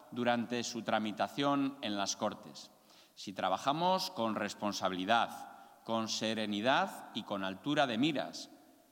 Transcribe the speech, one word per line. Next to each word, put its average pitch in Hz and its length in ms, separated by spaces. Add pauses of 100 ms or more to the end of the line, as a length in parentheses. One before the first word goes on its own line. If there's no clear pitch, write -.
(140)
durante 120 480
su 117 200
tramitación 135 1000
en 107 140
las 98 200
Cortes. - 540 (440)
Si - 180
trabajamos 147 800
con 113 240
responsabilidad, 101 1500
con 113 240
serenidad 110 1080
y 110 100
con 98 200
altura 139 420
de 113 120
miras, 120 520 (420)